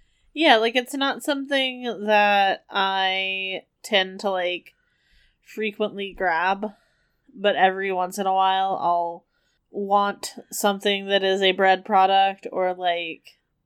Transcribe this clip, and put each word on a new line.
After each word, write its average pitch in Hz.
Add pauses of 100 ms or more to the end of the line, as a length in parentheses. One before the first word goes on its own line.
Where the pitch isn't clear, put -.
(340)
Yeah, 220
like, 226
it's 247
not 269
something 262
that 208
I 190 (200)
tend 190
to, 202
like, 180 (680)
frequently 202
grab, 185 (680)
but 196
every 190
once 180
in 196
a 190
while 190
I'll 170 (460)
want 202 (140)
something 196
that 196
is 190
a 190
bread 190
product 196
or, 185
like, 175 (260)